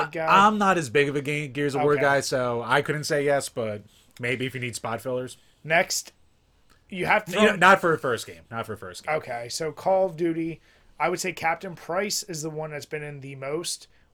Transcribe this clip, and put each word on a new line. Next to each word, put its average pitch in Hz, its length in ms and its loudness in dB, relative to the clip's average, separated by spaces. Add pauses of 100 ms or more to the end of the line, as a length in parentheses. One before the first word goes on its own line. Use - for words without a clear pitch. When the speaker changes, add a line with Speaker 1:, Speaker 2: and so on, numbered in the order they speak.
Speaker 1:
I, 151 40 -12
Speaker 2:
guy? 165 360 4
Speaker 1:
I'm 214 100 4
not 190 220 4
as 143 100 -2
big 139 220 4
of 139 60 -4
a 147 40 0
Ge-, 147 320 -4
Gears 143 220 -2
of 147 80 0
War 147 100 4
Speaker 2:
Okay. 143 80 2
Speaker 1:
guy, 139 200 4
so 123 440 -2
I 127 160 4
couldn't 147 240 -4
say 147 220 0
yes, 139 240 2
but 107 320 -6 (360)
maybe 123 280 -2
if 127 80 -8
you 127 60 -8
need 123 140 -6
spot 117 280 -6
fillers. 127 340 -6 (260)
Speaker 2:
Next, 165 500 0 (760)
you 180 160 -6
have 208 220 4
to 170 60 -8
Speaker 1:
No, 202 240 4
not 185 260 8
for 170 100 2
a 151 60 0
first 120 280 -2
game. 85 240 -18
Not 113 140 -6
for 110 80 -10
a 98 60 -10
first 92 260 -14
game. 156 120 -2
Speaker 2:
Okay, 120 340 -8
so 160 200 -6
Call 190 360 2
of 170 100 -6
Duty, 165 460 -2 (360)
I 156 120 0
would 180 100 -4
say 185 140 -4
Captain 165 400 -4
Price 190 480 -4
is 160 180 -10
the 156 80 -6
one 156 220 -8
that's 147 160 -12
been 151 160 -8
in 147 180 -12
the 139 160 -12
most, 147 500 -6 (280)